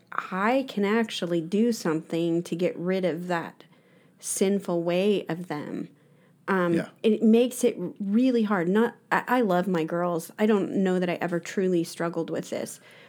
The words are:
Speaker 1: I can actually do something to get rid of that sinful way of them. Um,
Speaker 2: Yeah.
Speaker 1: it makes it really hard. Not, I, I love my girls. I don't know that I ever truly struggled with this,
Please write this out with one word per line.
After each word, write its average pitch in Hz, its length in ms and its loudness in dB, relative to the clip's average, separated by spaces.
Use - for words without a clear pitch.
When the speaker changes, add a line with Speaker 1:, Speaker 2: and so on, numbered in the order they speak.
Speaker 1:
I 233 560 -2
can 202 160 -2
actually 196 580 0
do 208 300 2
something 165 720 -2
to 175 120 -6
get 175 220 0
rid 185 280 -2
of 175 220 -2
that 170 360 -6
sinful 190 640 0
way 185 460 2
of 175 180 -6
them. - 420 -8
Um, 180 260 2
Speaker 2:
Yeah. - 140 0
Speaker 1:
it 214 180 2
makes 233 420 4
it - 140 0
really 233 440 2
hard. 196 240 0
Not, 214 280 2
I, 180 160 2
I 254 140 2
love 180 260 2
my 175 160 0
girls. 175 560 -4
I 214 80 4
don't 208 300 2
know 185 220 2
that 180 100 0
I 170 120 -2
ever 170 180 -2
truly 180 440 0
struggled 170 460 -4
with - 200 -6
this, - 300 -8